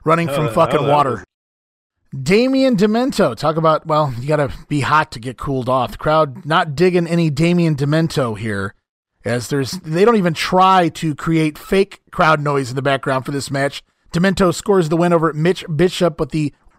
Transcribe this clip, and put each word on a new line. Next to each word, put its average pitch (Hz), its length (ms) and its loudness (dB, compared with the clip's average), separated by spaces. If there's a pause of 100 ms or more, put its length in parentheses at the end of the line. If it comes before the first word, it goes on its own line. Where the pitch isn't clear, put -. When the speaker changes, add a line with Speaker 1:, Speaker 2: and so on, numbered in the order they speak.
Speaker 1:
running 165 240 2
from 147 180 -2
Speaker 2:
Uh, 147 60 -2
Speaker 1:
fucking 151 300 2
Speaker 2:
oh, 139 40 -2
that 143 60 2
Speaker 1:
water. 143 200 4
Speaker 2:
was 113 120 -8 (1000)
Speaker 1:
Damien 254 560 2
Demento, 214 580 0
talk 156 200 -2
about, 160 320 2
well, 151 320 0
you 131 80 -10
gotta 147 260 0 (140)
be 147 140 -2
hot 151 320 0
to 123 60 -14
get 120 200 -12
cooled 131 280 -4
off. 127 260 -2
The - 40 -14
crowd 156 480 0
not 160 300 -2
digging 175 320 2
any 170 240 0
Damien 170 440 0
Demento 143 600 -2
here, 101 380 -6 (500)
as 117 220 -4
there's, 139 240 -2
they 175 340 -2
don't 233 120 4
even 175 180 0
try 185 540 2
to 151 260 -6
create 156 420 -2
fake - 440 -2 (100)
crowd 156 280 2
noise 139 300 -2
in 127 60 -8
the 135 80 -4
background 135 420 -2
for 147 60 -8
this 139 180 -6
match. 139 320 -4 (320)
Demento 180 400 2
scores 190 360 0
the 170 80 0
win 175 140 2
over 160 220 2
Mitch 165 320 0 (100)
Bishop, 175 420 0
but 151 120 -4
the 151 240 -4 (260)